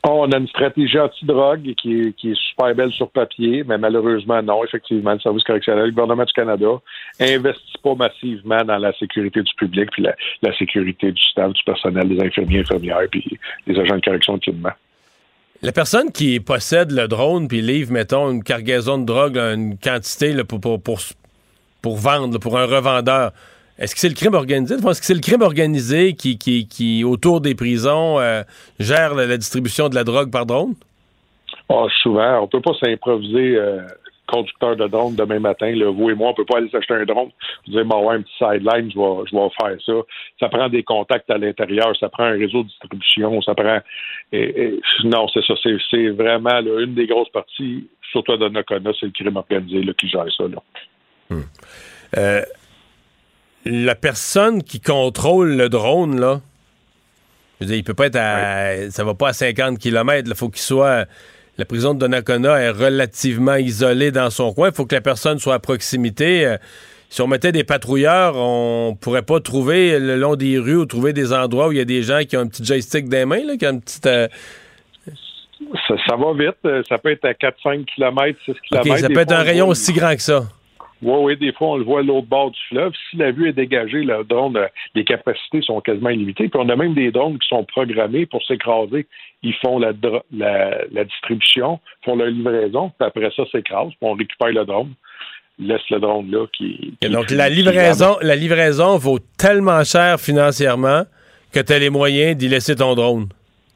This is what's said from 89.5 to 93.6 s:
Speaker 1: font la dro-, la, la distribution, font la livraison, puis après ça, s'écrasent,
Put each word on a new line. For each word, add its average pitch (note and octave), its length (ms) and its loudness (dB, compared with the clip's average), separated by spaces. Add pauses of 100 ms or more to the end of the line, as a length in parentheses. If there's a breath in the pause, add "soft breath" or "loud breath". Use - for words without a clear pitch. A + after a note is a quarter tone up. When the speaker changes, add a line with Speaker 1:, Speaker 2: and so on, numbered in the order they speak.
Speaker 1:
font B2+ 160 2
la A2 140 0
dro-, A2 300 -2 (120)
la, G2+ 440 0 (120)
la G#2 140 -2
distribution, B2 720 -2 (240 loud breath)
font B2 120 0
la A#2 140 0
livraison, A#2 680 -2
puis A#2 100 0
après G#2+ 280 -2
ça, C3+ 160 -2
s'écrasent, A2+ 400 -4